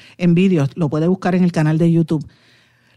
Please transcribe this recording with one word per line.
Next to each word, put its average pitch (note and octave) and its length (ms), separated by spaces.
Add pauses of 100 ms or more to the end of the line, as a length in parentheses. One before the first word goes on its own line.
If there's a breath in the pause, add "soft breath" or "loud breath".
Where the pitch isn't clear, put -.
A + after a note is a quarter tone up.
(180 loud breath)
en F3 160
vídeo, F3 320 (100)
lo E3+ 120
puede D#3 220
buscar F#3 260
en F3+ 80
el F3 80
canal D#3 260
de E3+ 140
YouTube. D#3+ 340 (720 soft breath)